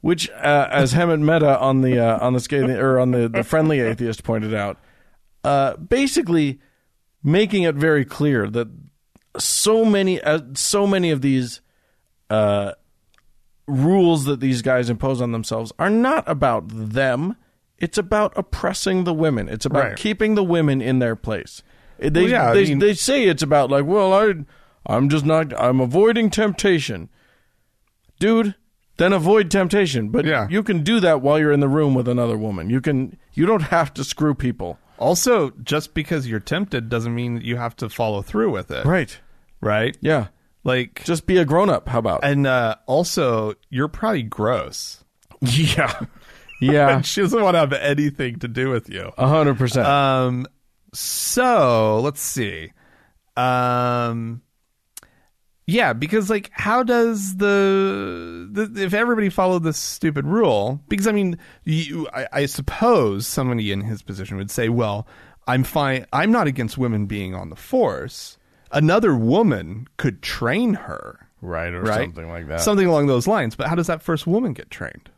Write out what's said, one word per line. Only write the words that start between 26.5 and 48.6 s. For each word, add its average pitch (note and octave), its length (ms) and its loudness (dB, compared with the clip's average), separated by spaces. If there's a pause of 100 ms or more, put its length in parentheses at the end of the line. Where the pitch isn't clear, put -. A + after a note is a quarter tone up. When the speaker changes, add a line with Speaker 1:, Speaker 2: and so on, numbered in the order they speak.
Speaker 1:
Dude, G#3+ 360 2 (420)
then F#3 160 4
avoid F#3+ 380 4
temptation. F3 580 0
But C#3 160 0
Speaker 2:
Yeah. C3 240 0
Speaker 1:
you G3+ 140 0
can F#3 180 0
do A3 200 2
that D#3+ 200 4
while C#3+ 160 4
you're D3+ 140 4
in D3 80 4
the C#3+ 80 2
room C#3+ 260 2
with B2 140 0
another A#2+ 300 0
woman. G2+ 340 -6
You C3 100 0
can, C3 360 -2 (160)
you D3+ 120 0
don't G3+ 180 2
have D#3 320 0
to C3+ 80 -6
screw D3+ 300 -2
people. A2+ 460 -6 (180)
Speaker 2:
Also, F3+ 540 2 (100)
just D3 320 -4
because D3+ 340 -4
you're A2 120 -4
tempted C#3 500 -4
doesn't A#2 240 -4
mean A#2+ 220 -4
that A#2 80 -8
you A#2+ 140 -4
have A#2 180 -8
to A2 140 -8
follow G#2+ 340 -4
through G#3+ 280 -2
with F#2+ 200 -6
it. C2+ 140 -6
Speaker 1:
Right. D#3 340 -2 (420)
Speaker 2:
Right? G#2+ 400 0
Speaker 1:
Yeah. D3 260 0 (360)
Speaker 2:
Like, B2+ 420 -2
Speaker 1:
Just E3 220 -2
be F#3 100 4
a F3 80 4
grown-up. D#3+ 420 2
How A#2+ 120 -2
about? G2+ 240 0
Speaker 2:
And, C#3 240 2
uh, A#2+ 280 0 (120)
also, B2+ 640 0 (160)
you're C#3 180 -2
probably F#3+ 360 -4
gross. G#2+ 800 -4 (380)
Speaker 1:
Yeah. C3+ 580 0
<laughs> - 160 -12 (440)
Yeah. C#3 420 4
Speaker 2:
<laughs> - 20 -2
She - 180 -2
doesn't G3+ 180 2
wanna F3+ 200 4
have C#3+ 120 2
anything C#3+ 680 -2
to B2 80 -8
do B2+ 240 -2